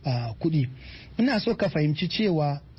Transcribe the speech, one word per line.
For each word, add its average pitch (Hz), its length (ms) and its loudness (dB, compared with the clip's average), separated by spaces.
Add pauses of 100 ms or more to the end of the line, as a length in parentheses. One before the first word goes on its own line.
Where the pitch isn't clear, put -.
a, 120 340 -2
kuɗi. 156 300 2 (500)
Ina 233 200 4
so 220 160 0
ka 196 140 0
fahimci 151 380 2
cewa 156 540 0 (180)